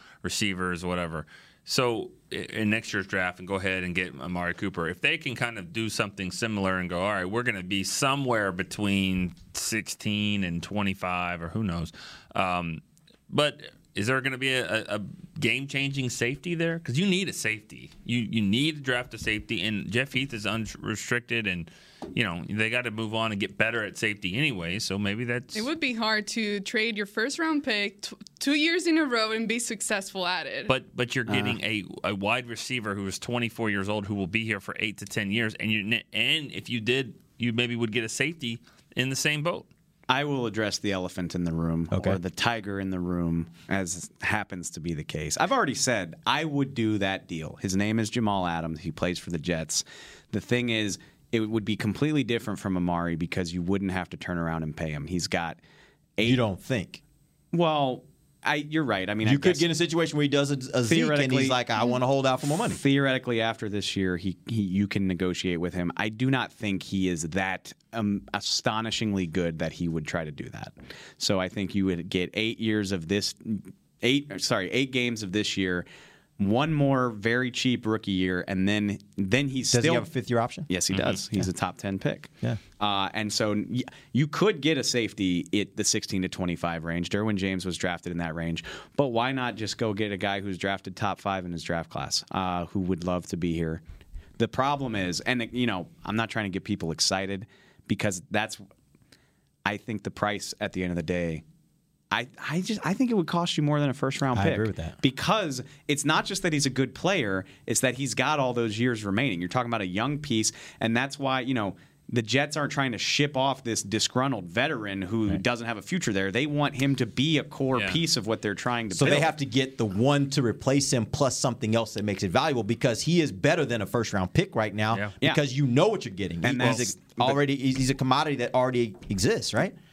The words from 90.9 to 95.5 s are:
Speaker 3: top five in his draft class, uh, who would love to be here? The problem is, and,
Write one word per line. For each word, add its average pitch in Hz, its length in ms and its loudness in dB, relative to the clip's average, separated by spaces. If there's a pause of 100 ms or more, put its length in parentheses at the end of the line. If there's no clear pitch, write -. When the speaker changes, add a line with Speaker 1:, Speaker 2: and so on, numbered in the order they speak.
Speaker 3:
top 98 260 -2
five 95 240 -2
in 87 60 -6
his 82 120 -6
draft 82 280 -2
class, 71 400 -4
uh, 90 340 0
who 98 160 -4
would 90 240 0
love 90 220 -2
to 95 100 -6
be 85 160 0
here? 82 300 -2 (560)
The 117 80 2
problem 135 480 0
is, 90 260 -2
and, 120 320 0